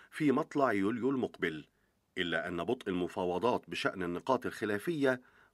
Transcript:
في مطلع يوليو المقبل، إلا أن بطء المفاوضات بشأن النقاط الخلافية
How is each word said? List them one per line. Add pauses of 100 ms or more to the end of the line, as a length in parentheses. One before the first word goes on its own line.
(100)
في
مطلع
يوليو
المقبل، (520)
إلا
أن
بطء
المفاوضات
بشأن
النقاط
الخلافية (340)